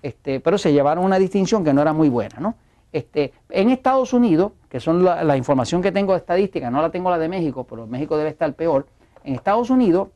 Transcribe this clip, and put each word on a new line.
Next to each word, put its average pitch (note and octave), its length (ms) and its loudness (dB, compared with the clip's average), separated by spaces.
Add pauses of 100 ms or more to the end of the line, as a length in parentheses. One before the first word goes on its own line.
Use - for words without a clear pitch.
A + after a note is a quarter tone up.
este, C3+ 380 -6
pero F#3 180 2
se E3+ 140 2
llevaron D3 320 2
una F#3+ 140 2
distinción F#3+ 460 0
que D3 80 2
no C#3+ 80 4
era D3+ 120 2
muy D#3 160 2
buena, A#2+ 320 -4
¿no? G#3+ 160 -6 (360)
Este, D3 400 -4 (180)
en G3+ 200 2
Estados C4 440 0
Unidos, G#3 380 2 (160)
que B2+ 120 -8
son E3+ 240 2
la, E3+ 180 2
la D3 140 2
información C3+ 460 0
que F#3+ 100 0
tengo G3 200 0
de F3 60 2
estadística, E3+ 520 -2
no C3+ 100 0
la E3 100 0
tengo F3+ 200 -4
la F3 80 0
de D#3+ 100 -2
México, D3+ 360 -4
pero A2+ 220 -14
México C#3+ 300 -6
debe D3+ 140 -2
estar D3+ 240 -4
peor. D3+ 320 -2 (380)
En C#3 100 -6
Estados A#3 360 -2
Unidos G3+ 460 2